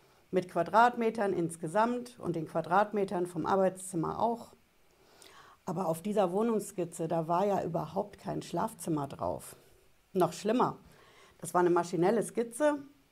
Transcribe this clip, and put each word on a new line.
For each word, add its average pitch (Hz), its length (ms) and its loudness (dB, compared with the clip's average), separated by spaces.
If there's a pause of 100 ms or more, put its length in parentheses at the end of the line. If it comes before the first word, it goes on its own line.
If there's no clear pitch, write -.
(320)
mit 180 160 0
Quadratmetern 226 840 2
insgesamt 208 840 -2
und 170 160 -4
den 160 120 -4
Quadratmetern 190 800 0
vom 165 200 -6
Arbeitszimmer 180 720 0
auch, 233 360 -2 (1120)
aber 180 200 -2
auf 165 160 0
dieser 196 300 2
Wohnungsskizze, 190 760 0
da 165 220 0
war 175 180 2
ja 202 160 2
überhaupt 160 560 -4
kein 156 240 -6
Schlafzimmer 165 640 -4
drauf. 90 500 -6 (560)
Noch 170 200 2
schlimmer, 208 460 0 (600)
das - 160 -10
war 180 60 6
eine 175 100 6
maschinelle 175 520 2
Skizze 285 560 0 (340)